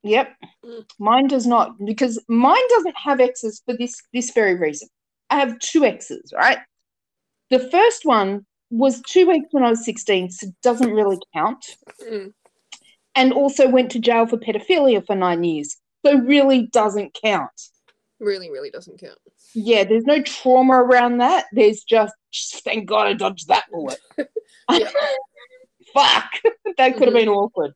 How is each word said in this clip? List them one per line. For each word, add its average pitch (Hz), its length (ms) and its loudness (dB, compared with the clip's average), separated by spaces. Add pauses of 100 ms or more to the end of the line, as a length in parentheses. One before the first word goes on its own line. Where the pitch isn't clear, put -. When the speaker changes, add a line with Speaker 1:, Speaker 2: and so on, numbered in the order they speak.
Speaker 1:
Yep. 226 320 -2 (300)
Speaker 2:
Mm. 233 200 -20 (140)
Speaker 1:
Mine 240 280 2
does 254 200 -2
not, 233 360 0
because 226 440 -4
mine 285 420 2
doesn't 349 280 0
have 277 220 -4
exes 247 460 -2
for 247 120 -6
this, 240 180 -8 (180)
this 240 180 -6
very 202 240 0
reason. 151 340 -6 (400)
I 277 100 0
have 240 200 -4
two 294 260 0
exes, - 500 -6
right? 247 240 0 (920)
The 254 100 2 (100)
first 427 360 2
one 202 400 0 (240)
was 240 380 0
two 359 200 4
weeks 320 240 0
when 277 120 0
I 233 60 2
was 226 160 -2
sixteen, 190 440 -4
so 180 180 -16
it 180 140 -16
doesn't 226 320 0
really 202 240 0 (160)
count. 170 320 -6 (420)
Speaker 2:
Mm. 208 260 -12 (840)
Speaker 1:
And 262 180 2
also 277 360 2
went 247 220 2
to 240 80 -6
jail 226 260 2
for 226 120 -4
pedophilia 226 680 0
for 202 100 -4
nine 180 280 -2
years. 151 340 -6 (280)
So 285 120 6
really 262 500 2
doesn't 208 560 -2
count. 185 280 -2 (680)
Speaker 2:
Really, 196 300 -8
really 139 220 -12
doesn't - 280 -20
count. 156 180 -20 (360)
Speaker 1:
Yeah, 214 300 2
there's 220 220 0
no 285 180 2
trauma 254 520 2
around 247 420 4
that. 285 340 0
There's 208 320 2
just, 214 300 0 (180)
just - 320 -12
thank 208 240 -8
God 214 200 0
I 196 60 -2
dodged 196 360 -6
that 214 220 0
bullet. - 280 -10 (180)
Speaker 2:
<laughs> 277 100 -6 (440)
Yeah. 349 180 0 (520)
Speaker 1:
<laughs> - 520 -20
Fuck. - 380 2 (220)
<laughs> - 240 -10
That 262 160 4
could 254 140 2
have - 20 4
Speaker 2:
Mm-hmm. 233 80 -2
Speaker 1:
been 220 120 2
awkward. 202 460 -2